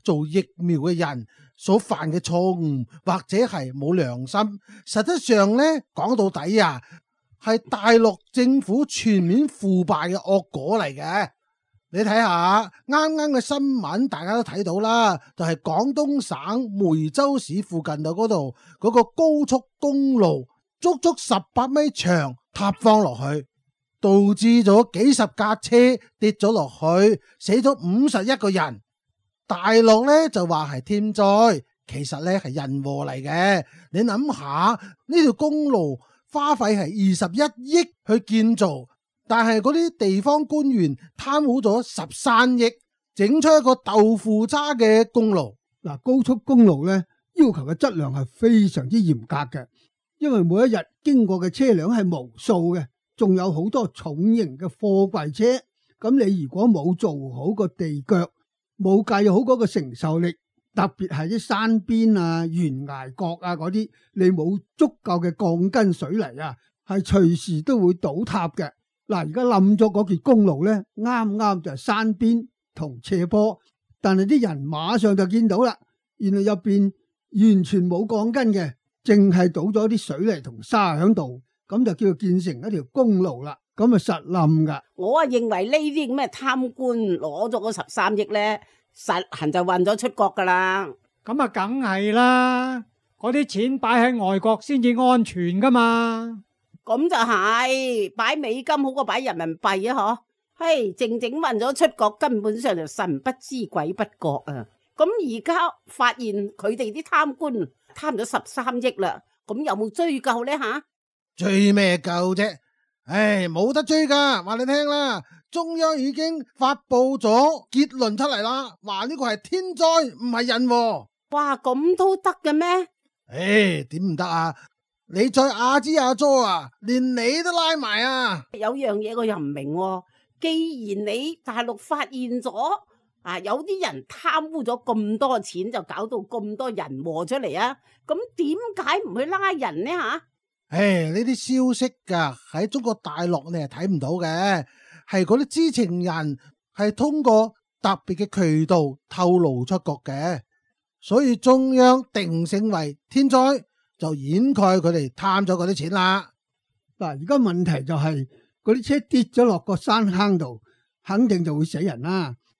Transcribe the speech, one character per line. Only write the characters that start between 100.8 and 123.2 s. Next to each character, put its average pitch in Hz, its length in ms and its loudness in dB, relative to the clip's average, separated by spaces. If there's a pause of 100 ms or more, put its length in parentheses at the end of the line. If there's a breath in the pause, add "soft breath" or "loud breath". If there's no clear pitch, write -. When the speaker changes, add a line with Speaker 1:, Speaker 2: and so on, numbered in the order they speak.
Speaker 3:
靜 233 260 -4
靜 247 200 -6
運 269 200 -2
咗 262 160 -2 (120)
出 - 100 -6
國， 214 220 2
根 247 240 -2
本 214 180 -4
上 233 160 -2
就 156 100 -6
神 170 340 -6
不 262 100 -6 (100)
知 247 300 -10
鬼 165 240 -4
不 220 80 -6
覺 - 400 -6 (100)
啊。 120 140 -12 (300)
咁 311 100 2
而 330 360 -4
家 330 120 -2 (320)
發 240 280 -2
現 226 200 -6 (160)
佢 214 260 -6
哋 214 160 -6
啲 302 100 -10
貪 302 320 -2
官 285 200 -6
貪 220 640 -8
咗 - 80 -4
十 - 200 -6
三 254 320 -8
億 240 220 -2
啦， 185 240 -4 (240)
咁 214 180 -8
有 285 100 -2
冇 214 140 -4
追 320 320 -2
究 240 240 -2
呢 269 140 -4
下？ 262 240 -6 (540)
Speaker 1:
追 196 360 2
咩 196 240 2
究 175 140 -8 (240)
啫？ 202 220 -2 (480)
唉， 196 440 0
冇 185 240 0
得 302 100 0
追 311 240 2
㗎， 277 380 2
話 214 120 -6
你 254 100 -4
聽 294 200 0
啦， 277 360 -4 (280 soft breath)
中 330 280 -6
央 320 200 0
已 269 140 -2
經 311 320 -6 (120)
發 269 180 0
布 262 440 0
咗 262 520 2
結 285 180 0
論 233 280 -4
出 262 80 -2
嚟 262 180 -2
啦， 240 400 -6
話 202 240 -6
呢 302 100 -8
個 254 100 -4
係 214 160 -2
天 370 220 -6 (100)
災， 320 400 2
唔 240 160 -10
係 233 160 -2
人 247 200 0
禍。 233 400 0 (240)
Speaker 3:
哇， 285 260 -2
咁 285 400 0
都 381 200 2
得 381 140 -2 (120)
嘅 302 100 0
咩？ 311 140 2 (600)